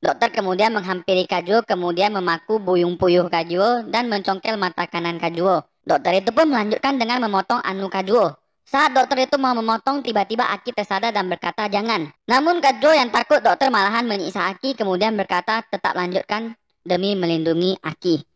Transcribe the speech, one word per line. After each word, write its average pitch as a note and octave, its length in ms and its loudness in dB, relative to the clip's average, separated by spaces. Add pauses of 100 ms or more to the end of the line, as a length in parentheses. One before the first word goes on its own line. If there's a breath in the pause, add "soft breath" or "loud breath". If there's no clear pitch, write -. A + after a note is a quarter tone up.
Dokter A3+ 320 0
kemudian G3 400 0
menghampiri F#3 560 -2
Kajuo, F3+ 400 0
kemudian F3+ 400 0
memaku F#3 480 -2
buyung F3+ 400 2
puyuh F3 320 4
Kajuo F3 560 0
dan A3 240 -4
mencongkel G3+ 480 -2
mata F3+ 320 -4
kanan E3+ 320 -4
Kajuo. E3+ 400 0 (240)
Dokter F3 400 0
itu A3+ 80 -2
pun D#4 160 4
melanjutkan B3 480 0
dengan B3 240 0
memotong G#3+ 400 0
anu F#3+ 320 -6
Kajuo. F#3+ 480 0 (220)
Saat C4+ 340 0
dokter C4 320 2
itu D4 80 0
mau C4+ 160 2
memotong, A3+ 480 -2
tiba-tiba A3+ 480 -2
Aki G3+ 240 -6
tersadar G#3 400 -2
dan G3 160 -2
berkata, F3+ 400 -4
"Jangan." G3+ 400 -2 (160)
Namun D4+ 320 2
Kajuo C#4+ 400 4
yang B3 160 0
takut A#3+ 320 2
dokter A#3 240 4
malahan A3+ 400 0
menyiksa F#3+ 400 -4
Aki, A3+ 320 -6
kemudian G3+ 320 0
berkata, G3+ 560 -2
"Tetap - 240 -4
lanjutkan G#3 640 -4 (240)
demi F3+ 320 0
melindungi E3+ 720 0
Aki." D#3+ 400 -2 (120)